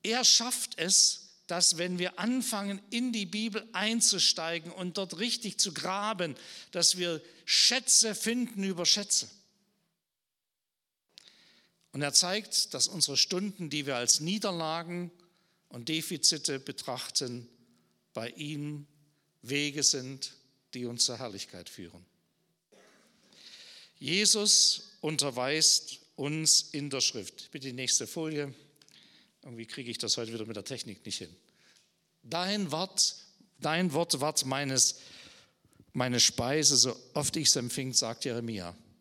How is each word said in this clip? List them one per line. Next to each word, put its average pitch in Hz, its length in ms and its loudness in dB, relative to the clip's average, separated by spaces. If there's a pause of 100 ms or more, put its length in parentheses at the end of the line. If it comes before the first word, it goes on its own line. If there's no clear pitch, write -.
Er 226 220 0
schafft - 540 4
es, - 440 4 (240)
dass 170 320 2
wenn 180 220 -2
wir 180 180 -4
anfangen, 202 600 -2 (100)
in 240 220 -2
die 208 140 -2
Bibel 214 460 -4
einzusteigen 175 1000 2
und 180 260 -6
dort 175 200 -6
richtig 226 400 -4
zu 185 140 0
graben, 180 640 -4 (380)
dass 175 240 2
wir 175 260 -2 (220)
Schätze - 720 4
finden 226 500 -2
über 180 200 -2
Schätze. - 440 2 (2750)
Und 139 100 -6
er 143 100 -2
zeigt, - 640 2
dass 131 140 2
unsere 143 280 0
Stunden, 180 540 0
die 147 160 -2
wir 139 100 -2
als 120 220 2
Niederlagen 170 920 -4 (560)
und 120 200 -10
Defizite 156 680 0
betrachten, 123 920 -6 (640)
bei 117 180 -8
ihm 147 560 -8 (560)
Wege 143 420 -2
sind, 131 480 -2 (420)
die 123 120 -6
uns 120 180 0
zur 120 140 -2
Herrlichkeit 98 500 -12
führen. 87 360 -18 (1900)
Jesus 139 920 4 (100)
unterweist 143 1000 2 (160)
uns 151 440 2 (120)
in 143 180 -6
der 135 100 -4
Schrift. - 500 -4
Bitte 135 180 -12
die 127 40 -8
nächste 123 340 -2
Folie. 147 480 -6 (880)
Irgendwie 113 220 -14
kriege 120 260 -10
ich 113 60 -6
das - 220 -2
heute 113 160 -6
wieder 110 100 -8
mit 107 120 -10
der 98 80 -10
Technik 117 420 -12
nicht 101 100 -8
hin. - 180 -14 (880)
„Dein 180 500 -2
Wort, 175 420 0 (440)
dein 160 360 0
Wort 160 260 0
ward 151 240 0
meines, 131 520 2 (960)
meine 127 260 0
Speise, 143 560 4
so 120 180 4 (200)
oft 147 220 -2
ich's 156 200 4
empfing“, 131 380 -4
sagt 117 320 0
Jeremia. 113 500 -4 (240)